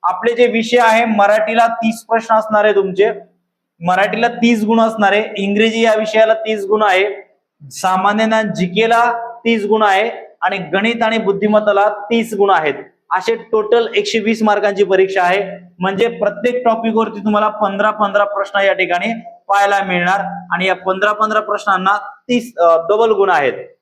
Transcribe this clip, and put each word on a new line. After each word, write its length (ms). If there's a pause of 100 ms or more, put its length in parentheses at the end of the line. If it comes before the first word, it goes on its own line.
आपले 300
जे 140
विषय 340
आहे, 240
मराठीला 600
तीस 360
प्रश्न 320
असणार 280
आहे 120
तुमचे, 360 (720)
मराठीला 420
तीस 360
गुण 160
असणार 320
आहे, 120 (140)
इंग्रजी 440
या 140
विषयाला 380
तीस 340
गुण 160
आहे, 520 (360)
सामान्य 540
ज्ञान 280
जीकेला 800 (140)
तीस 200
गुण 160
आहे 600
आणि 160
गणित 460
आणि 140
बुद्धिमत्ताला 720
तीस 480
गुण 120
आहेत. 240 (380)
असे 240
टोटल 600
एकशे 240
वीस 240
मार्कांची 400
परीक्षा 400
आहे. 440 (120)
म्हणजे 280
प्रत्येक 580
टॉपिक 300
वरती 240
तुम्हाला 280
पंधरा 440
पंधरा 320
प्रश्न 360
या 140
ठिकाणी 400 (340)
पाहायला 360
मिळणार 360 (320)
आणि 140
या 100
पंधरा 360
पंधरा 280
प्रश्नांना 580 (320)
तीस, 280
अ, 200 (120)
डबल 220
गुण 180
आहेत. 240 (280)